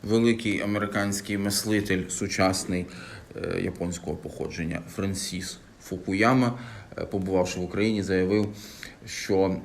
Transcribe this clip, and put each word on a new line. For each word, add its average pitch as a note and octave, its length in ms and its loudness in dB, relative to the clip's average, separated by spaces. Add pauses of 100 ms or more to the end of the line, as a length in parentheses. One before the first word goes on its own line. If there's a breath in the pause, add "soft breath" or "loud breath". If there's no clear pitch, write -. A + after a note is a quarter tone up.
Великий A2+ 580 2
американський G2+ 760 -2
мислитель G2 680 0
сучасний, F#2 800 0 (500 loud breath)
е, F2 260 -2
японського F2+ 540 -4
походження - 680 -6 (140)
Френсіс F#2 640 -4 (220)
Фукуяма, A2+ 800 4 (380 loud breath)
е, - 80 -4
побувавши F#2 540 0
в F2+ 40 0
Україні, G2+ 400 2
заявив, F#2+ 440 4 (580 loud breath)
що F#2+ 600 2